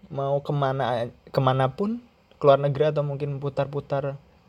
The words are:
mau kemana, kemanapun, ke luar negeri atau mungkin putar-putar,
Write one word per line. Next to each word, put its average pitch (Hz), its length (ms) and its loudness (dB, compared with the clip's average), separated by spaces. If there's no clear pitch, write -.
mau 139 320 -2
kemana, 135 720 -2
kemanapun, 135 640 0
ke - 80 -4
luar 139 100 10
negeri 143 380 0
atau 147 80 0
mungkin 143 340 -6
putar-putar, 139 800 -4